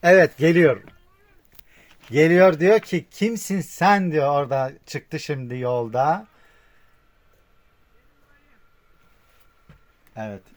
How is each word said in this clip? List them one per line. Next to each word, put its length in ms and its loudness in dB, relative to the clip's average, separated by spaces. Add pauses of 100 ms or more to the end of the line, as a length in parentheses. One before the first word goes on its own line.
Evet, 340 4
geliyor. 440 2 (1300)
Geliyor, 500 4
diyor 200 2
ki, 320 -8
"Kimsin 500 -6
sen?" 500 -2
diyor, 180 -2 (120)
orada 300 -4 (140)
çıktı 340 -12
şimdi 380 -10
yolda. 720 -4 (4000)
Evet, 260 -12 (160)